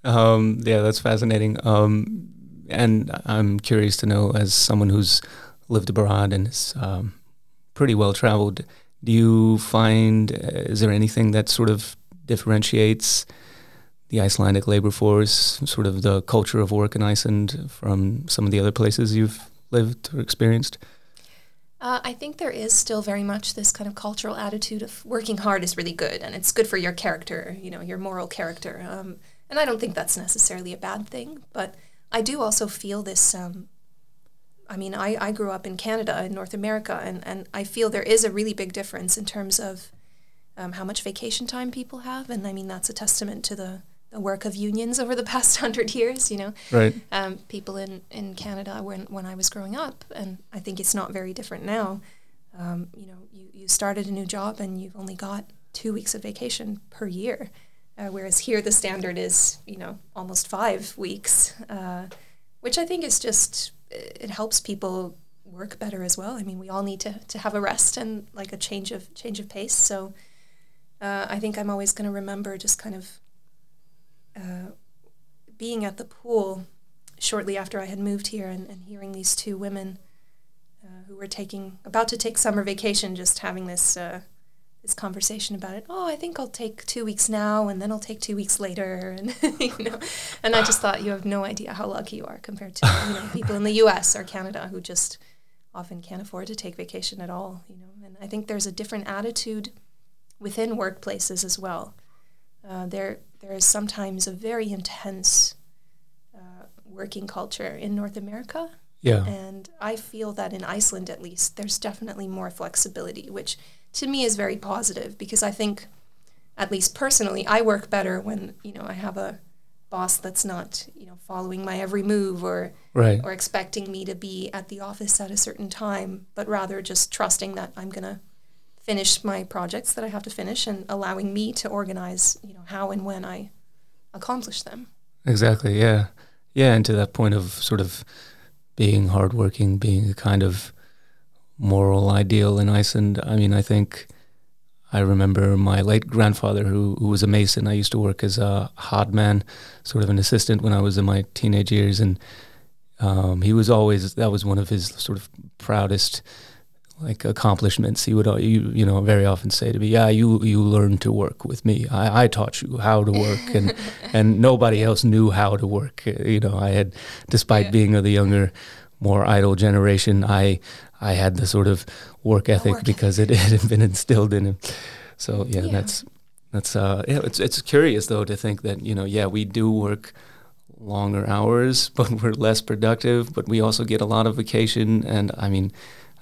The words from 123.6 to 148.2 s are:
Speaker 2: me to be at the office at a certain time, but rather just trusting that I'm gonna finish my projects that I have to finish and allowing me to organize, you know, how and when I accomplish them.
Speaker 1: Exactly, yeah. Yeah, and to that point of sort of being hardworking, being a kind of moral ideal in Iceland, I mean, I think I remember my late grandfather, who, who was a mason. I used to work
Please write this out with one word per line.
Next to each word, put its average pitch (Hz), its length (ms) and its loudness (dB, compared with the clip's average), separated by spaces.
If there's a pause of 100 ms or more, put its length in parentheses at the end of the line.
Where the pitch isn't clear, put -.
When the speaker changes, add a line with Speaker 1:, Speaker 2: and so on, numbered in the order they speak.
Speaker 2:
me 190 140 -10
to 190 100 -10
be 185 380 -10
at 196 160 -12
the 196 120 -16
office 202 400 -4
at 196 100 -10
a 202 60 -6
certain 202 340 -4
time, 190 640 -8
but 214 140 -8
rather 196 340 -6
just 185 300 -2
trusting 190 420 -2
that 185 220 -12
I'm 190 140 -12
gonna 190 300 -12 (600)
finish 196 420 0
my 196 200 -4
projects 185 500 -6
that 226 100 -8
I 220 40 -8
have 202 160 -8
to 220 60 -12
finish 208 360 -6
and 196 220 -6
allowing 196 440 -6
me 214 220 -4
to - 140 -6
organize, 185 760 -2
you 196 120 -18
know, 175 120 -20
how 196 240 -6
and 196 140 -6
when 190 200 -10
I 190 260 -12 (640)
accomplish 247 500 -8
them. - 260 -16 (360)
Speaker 1:
Exactly, 107 540 4
yeah. 107 280 6 (480)
Yeah, 135 200 8
and 110 120 6
to 110 80 2
that 104 180 2
point 104 220 4
of 95 180 0
sort - 280 0
of 90 240 -4 (720)
being 101 320 4
hardworking, 98 680 2
being 101 320 4
a 98 40 -2
kind 101 280 4
of 98 300 0 (880)
moral 98 520 6
ideal 101 480 4
in 101 100 4
Iceland, 104 540 4
I 110 140 0
mean, 101 160 6
I 101 100 4
think - 440 2 (880)
I 104 80 2
remember 98 560 6
my 98 260 4
late 107 240 4
grandfather, 107 580 4
who, 101 340 2
who 107 100 2
was 101 140 4
a 107 40 4
mason. 104 420 4
I 104 60 2
used 104 180 0
to 110 60 2
work 101 260 2